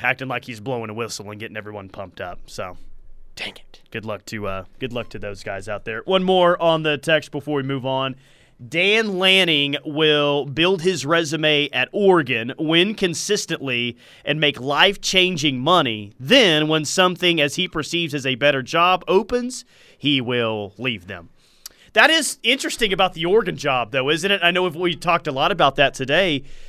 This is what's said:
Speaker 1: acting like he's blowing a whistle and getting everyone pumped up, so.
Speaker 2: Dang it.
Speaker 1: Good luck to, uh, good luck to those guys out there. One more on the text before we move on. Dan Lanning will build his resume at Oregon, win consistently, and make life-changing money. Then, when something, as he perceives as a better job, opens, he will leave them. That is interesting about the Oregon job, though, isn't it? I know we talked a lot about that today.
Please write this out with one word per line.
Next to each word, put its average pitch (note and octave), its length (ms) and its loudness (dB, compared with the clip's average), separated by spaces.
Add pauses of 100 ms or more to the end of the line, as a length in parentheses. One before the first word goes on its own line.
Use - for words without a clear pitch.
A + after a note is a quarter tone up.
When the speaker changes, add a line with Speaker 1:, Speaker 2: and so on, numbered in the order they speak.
Speaker 1:
acting B2+ 280 -2
like B2 160 -8
he's A2+ 160 -14
blowing A2+ 300 -8
a G#2+ 40 -10
whistle G#2+ 340 -10
and G#2 120 -14
getting G#2+ 160 -12
everyone G#2 320 -14
pumped F#2+ 320 -14
up, F2+ 260 -10
so. F#2 300 -12 (580)
Speaker 2:
Dang - 160 -12
it. - 400 -20
Speaker 1:
Good G#2+ 160 -10
luck G#2 200 -10
to, G#2 200 -8
uh, F#2+ 180 -6 (140)
good B2 160 -8
luck A#2 160 -8
to A2+ 80 -12
those G2+ 240 -10
guys G2 260 -10
out G2+ 160 -8
there. A2+ 220 -8
One F#3 180 2
more F3+ 360 4
on D#3+ 240 2
the D3 120 0
text D3+ 340 0
before D3 260 -4
we C#3 60 -2
move C3+ 220 -4
on. C3 320 -2 (500)
Dan G3 520 0
Lanning E3+ 640 4
will D3 640 2
build E3 340 2
his E3 240 0
resume D3+ 640 2
at - 220 -2
Oregon, C3+ 640 2
win E3+ 360 2
consistently, C3+ 1040 -4 (260)
and D3 160 -2
make D3 180 0
life-changing D#3 1040 0
money. B2+ 580 0
Then, D#3 480 4
when D#3 200 0
something, F3+ 520 2
as C#3+ 180 0
he F3+ 120 -2
perceives E3 460 -4
as C3+ 100 -4
a C3 120 -2
better C#3 260 2
job, F3 440 2
opens, A#3+ 600 0 (320)
he C#3 240 0
will A2+ 560 -2
leave A2 280 -6
them. F2 220 -14 (640)
That A#3 160 6
is D#4 340 0
interesting A#3+ 480 0
about F#3 220 2
the D#3+ 140 -6
Oregon F3+ 320 2
job, B2+ 340 -2
though, C3+ 160 0
isn't E3 220 0
it? G3 120 0
I E3+ 80 4
know F3+ 120 2
we F3 340 -2
talked E3+ 300 0
a D3 60 -4
lot D3+ 200 0
about D#3+ 240 2
that C#3 160 4
today. C#3 520 0 (240)